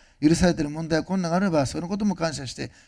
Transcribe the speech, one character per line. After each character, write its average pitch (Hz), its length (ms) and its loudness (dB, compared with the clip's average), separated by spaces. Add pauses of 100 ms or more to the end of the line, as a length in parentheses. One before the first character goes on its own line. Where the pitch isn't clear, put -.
(220)
許 156 140 6
さ 180 120 4
れ 170 60 4
て 147 80 -2
い - 20 0
る 147 60 -2
問 156 180 -8
題 156 120 0
や 147 40 -4
困 190 180 -2
難 165 100 -2
が 170 60 2
あ - 20 4
れ 196 100 2
ば、 151 160 2
そ 156 140 -6
の 170 80 -6
こ 202 100 -4
と 208 80 -2
も 196 100 0
感 165 180 -2
謝 135 140 -10
し - 60 -12
て、 135 180 -10 (160)